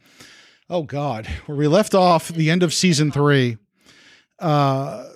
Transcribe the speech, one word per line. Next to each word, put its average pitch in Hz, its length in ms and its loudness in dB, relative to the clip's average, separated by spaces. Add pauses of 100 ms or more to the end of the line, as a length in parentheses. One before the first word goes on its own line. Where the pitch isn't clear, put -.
(720)
Oh, 175 140 -4
God. 131 420 -8 (200)
Where 147 120 -8
we 147 80 0
left 185 280 2
off, 180 340 2
the 160 220 -2
end 175 120 2
of 165 100 0
season 151 380 2
three. 139 460 2 (800)
Uh, 139 760 -2